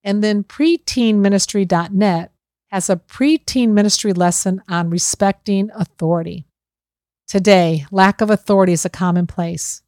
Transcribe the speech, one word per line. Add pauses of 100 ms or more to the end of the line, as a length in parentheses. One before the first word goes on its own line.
And
then
preteenministry
dot
net (360)
has
a
preteen
ministry
lesson
on
respecting
authority. (800)
Today,
lack
of
authority
is
a
commonplace.